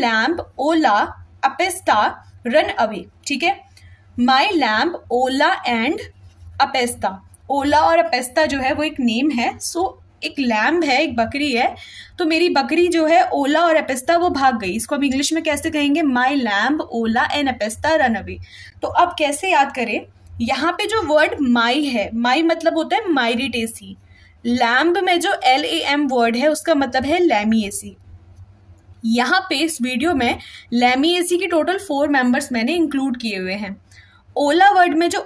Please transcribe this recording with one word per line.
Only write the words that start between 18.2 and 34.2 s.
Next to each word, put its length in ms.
away। 160
तो 60
अब 320
कैसे 320
याद 240
करें? 240
यहाँ 300
पे 160
जो 200
word 280
my 180
है, 260
my 320
मतलब 340
होता 180
है 160
माइरिटेसी, 840
Lamp 520
में 220
जो 140
एल 200
ए 140
M 180
word 280
है 140
उसका 260
मतलब 300
है 140
लैमिएसी। 760
यहाँ 340
पे 60
इस 260
वीडियो 320
में 240
लैमिएसी 640
के 100
total 300
four 320
members 420
मैंने 240
include 460
किए 160
हुए 160
हैं। 220